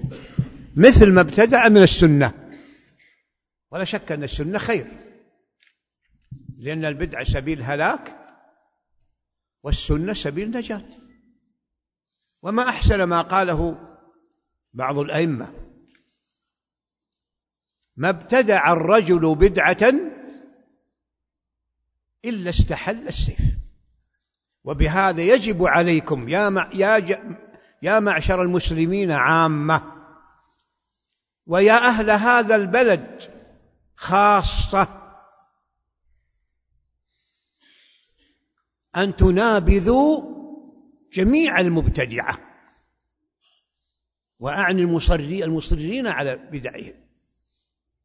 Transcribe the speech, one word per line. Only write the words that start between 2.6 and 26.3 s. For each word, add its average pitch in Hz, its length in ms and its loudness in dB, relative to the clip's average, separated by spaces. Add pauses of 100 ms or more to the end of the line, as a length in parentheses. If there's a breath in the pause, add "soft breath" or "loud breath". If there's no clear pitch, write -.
ولا 180 120 -8
شك 196 280 -8
أن 147 120 -8
السنة 151 340 -6
خير، 208 300 -4 (1700)
لأن 156 280 -8
البدع 147 380 -8
سبيل 143 400 -4
هلاك 151 520 -6 (1500)
والسنة 151 500 -4
سبيل 190 380 -8
نجاة. 233 540 -12 (1400)
وما 226 280 -4
أحسن 208 340 0
ما 170 180 0
قاله 170 680 -4 (840)
بعض 131 240 -6
الأئمة: 151 560 -4 (2500)
"ما 156 140 -4
ابتدع 190 640 2
الرجل 165 600 2
بدعة 185 580 2 (2250)
إلا 202 240 -8
استحل 214 580 -4
السيف". - 480 -4 (1080)
وبهذا 160 580 -2
يجب 202 420 0
عليكم 156 640 -2
يا 202 200 -2